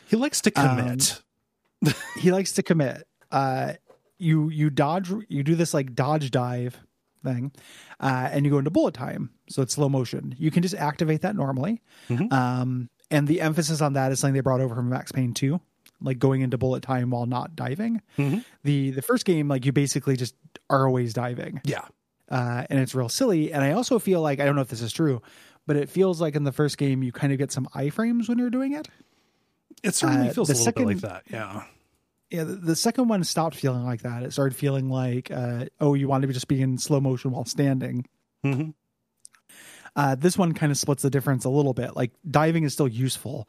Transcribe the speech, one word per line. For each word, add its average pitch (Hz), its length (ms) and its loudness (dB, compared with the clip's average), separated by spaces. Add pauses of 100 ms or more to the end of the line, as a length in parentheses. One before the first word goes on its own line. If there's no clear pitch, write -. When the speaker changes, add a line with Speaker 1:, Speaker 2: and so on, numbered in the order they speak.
Speaker 1:
He - 80 2
likes 269 260 0
to 208 180 2
Speaker 2:
Um, 131 180 4
Speaker 1:
commit. 123 440 -2 (600)
<laughs> - 140 2 (220)
Speaker 2:
he 180 140 4
likes 190 220 0
to 190 100 0
commit. 139 440 0 (240)
Uh, 135 420 0 (440)
you, 156 320 2
you 151 200 2
dodge, 156 420 0 (160)
you 143 160 -4
do 165 120 4
this, 165 180 0
like, 131 200 0
dodge 135 380 0
dive 123 460 -2 (460)
thing, 131 280 -4 (480)
uh, 131 320 0
and 147 140 2
you 139 60 2
go 143 80 4
into 147 120 0
bullet 220 220 2
time. 135 380 -8 (180)
So - 120 -2
it's - 120 -2
slow 143 160 2
motion. 135 480 -2
You 156 140 0
can 175 120 2
just 190 120 -2
activate 156 460 0
that 202 140 -2
normally. 139 460 -2 (280)
Speaker 1:
Mm-hmm. 160 240 0
Speaker 2:
Um, 127 560 0 (220)
and 147 160 2
the 165 140 2
emphasis 156 400 0
on 143 120 2
that 135 180 2
is 135 80 -2
something 139 140 2
they 135 60 2
brought 131 220 2
over 120 140 -2
from 123 140 -2
Max 127 220 -4
Payne 127 220 -2
two, 143 260 0 (420)
like, 135 160 -2
going 135 240 4
into 131 160 0
bullet 127 260 -2
time 123 260 -2
while 120 160 -2
not 127 300 -4
diving. 190 460 -4 (160)
Speaker 1:
Mm-hmm. 143 220 0 (240)
Speaker 2:
The, 139 280 0
the 131 100 -6
first - 240 0
game, 156 240 2
like, 131 160 0
you 139 80 2
basically 139 420 2
just 123 200 -6 (340)
are 135 180 6
always 123 260 0
diving. 123 520 -6
Speaker 1:
Yeah. - 200 -4 (440)
Speaker 2:
Uh, 123 400 -2
and 139 100 2
it's 131 160 0
real 123 140 0
silly. 175 420 2
And 139 120 0
I 139 100 4
also 240 260 2
feel 180 220 2
like, 147 180 0
I 143 60 2
don't 143 100 4
know 139 60 2
if 127 80 -4
this 117 120 -8
is 113 120 -6
true, 139 280 2 (460)
but 147 80 2
it 143 140 0
feels 180 320 2
like 151 140 0
in 151 100 2
the 135 80 0
first 147 240 0
game, 135 260 0
you 123 80 -2
kind 139 220 0
of 135 40 0
get 135 140 -2
some 123 140 -4 (100)
iframes 220 540 -2
when 240 80 0
you're 247 120 0
doing 262 240 -2
it. 302 140 -8 (960)
Speaker 1:
It - 100 2
certainly 123 360 2
Speaker 2:
Uh, - 40 -4
Speaker 1:
feels 220 140 2
Speaker 2:
the 143 60 4
Speaker 1:
a 123 40 2
little 117 160 4
bit 254 120 0
like 104 140 2
Speaker 2:
second 101 120 -6
Speaker 1:
that. 90 180 -14
Yeah. 104 340 -8 (680)
Speaker 2:
Yeah, 165 120 -4
the, 175 120 -4
the 170 200 0
second 233 320 2
one 202 160 2
stopped 160 320 0
feeling 127 300 -2
like 123 160 -4
that. 120 220 -6
It 123 100 -8
started 139 220 2
feeling 135 340 0
like, 127 400 -2
uh, 123 360 -4 (140)
oh, 147 140 4
you 139 140 2
want 135 160 2
to 131 100 -2
just 127 140 -6
be 135 120 2
in 131 200 2
slow 147 200 2
motion 131 300 0
while 127 160 -4
standing. 127 580 0 (400)
Speaker 1:
Mm-hmm. 139 280 0 (1200)
Speaker 2:
Uh, 139 200 2
this 165 200 2
one 175 180 2
kind 147 180 0
of 135 60 0
splits - 260 0
the 139 80 2
difference 135 340 0
a 131 40 0
little 139 260 2
bit. 123 200 -6
Like, 123 160 -2 (180)
diving 160 340 4
is 143 100 0
still 147 140 0
useful. 120 600 -4